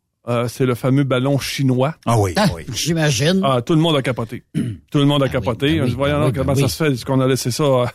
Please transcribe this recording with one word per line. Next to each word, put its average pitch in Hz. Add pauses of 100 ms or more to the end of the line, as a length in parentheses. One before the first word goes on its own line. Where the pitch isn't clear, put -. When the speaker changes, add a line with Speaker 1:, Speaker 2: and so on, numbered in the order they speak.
(300)
Speaker 1:
euh, 120
c'est 135
le 123
fameux 135
ballon 131
chinois. 131 (100)
Speaker 2:
Ah 117
oui, 95
Speaker 3:
Ah, 202
Speaker 2:
oui. 80 (100)
Speaker 3:
j'imagine. 156
Speaker 1:
Ah, 131
tout 170
le 151
monde 160
a 135
capoté. 117
<clears throat> - (380)
Tout 151
le 143
monde 143
a -
Speaker 3:
Ah 123
oui, -
Speaker 1:
capoté. 135
Speaker 3:
ben 143
oui, 117
Speaker 1:
Je -
voyais, 143
Speaker 3:
ben 143
Speaker 1:
non, 147
Speaker 3:
oui, 127
Speaker 1:
comment 135
Speaker 3:
ben -
Speaker 1:
ça 143
Speaker 3:
oui. -
Speaker 1:
se -
fait, 151
est-ce 120
qu'on 131
a 131
laissé 131
ça, 156
euh, 127